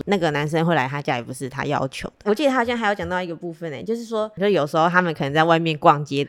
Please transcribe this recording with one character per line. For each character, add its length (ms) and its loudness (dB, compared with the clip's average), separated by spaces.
那 120 0
个 140 0
男 160 -2
生 180 0
会 80 2
来 140 2
他 120 -6
家 140 -2
也 80 -2
不 100 -12
是 160 -10
他 160 -8
要 220 -2
求 220 -10
的。 100 -6
我 60 2
记 100 0
得 60 4
他 60 0
好 80 2
像 120 -2
还 120 -2
有 80 0
讲 120 -6
到 140 -4
一 60 -8
个 80 -8
部 160 -10
分 180 -10
欸， 100 -10
就 140 -6
是 100 -8
说， 320 -4
就 120 0
有 180 4
时 100 -4
候 120 4
他 120 4
们 140 2
可 80 -6
能 100 -2
在 120 4
外 120 6
面 220 0
逛 260 6
街， 240 -2